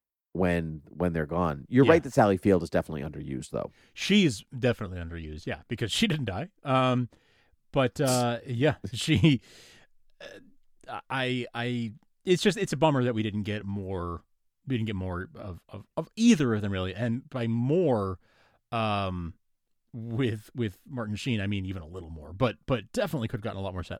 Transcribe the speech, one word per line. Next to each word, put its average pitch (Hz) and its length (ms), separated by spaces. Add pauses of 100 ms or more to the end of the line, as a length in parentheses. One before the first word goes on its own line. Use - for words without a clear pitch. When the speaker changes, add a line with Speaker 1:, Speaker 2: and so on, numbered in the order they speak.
(320)
Speaker 1:
when, 82 560
when 87 240
they're 78 140
gone. 78 420
You're 123 160
Speaker 2:
Yeah. 139 80
Speaker 1:
right 165 120
that 127 100
Sally 104 240
Field 92 240
is 85 80
definitely 80 320
underused, 67 480
though. 50 200 (220)
Speaker 2:
She's 185 520 (140)
definitely 110 400
underused, 82 480
yeah, 110 220
because 117 240
she - 140
didn't 151 200
die. 101 220 (160)
Um, 127 460 (600)
but, 131 300
uh, 123 460
yeah, 131 380
<laughs> - 100
she, 147 480 (800)
uh, - 800 (100)
I, 127 340 (100)
I, 117 380 (320)
it's 180 180
just, 196 140
it's 196 160
a 156 60
bummer 139 260
that 123 100
we 107 80
didn't 104 200
get 104 240
more, 92 560 (440)
we 131 100
didn't 110 100
get 107 100
more 92 380
of, 90 260 (100)
of, 98 140 (120)
of 160 180
either 170 400
of 104 60
them, 101 120
really. 92 220
And 120 360
by 120 160
more, 117 720 (520)
um, 98 640 (640)
with, 113 600
with 110 320
Martin 110 300
Sheen, 113 240
I 98 60
mean 101 180
even 95 180
a 76 40
little 85 240
more, 78 240
but, 113 220 (100)
but 110 260
definitely 156 360
could 120 100
have 101 60
gotten 98 140
a 98 40
lot 95 100
more 92 100
Sa-, - 180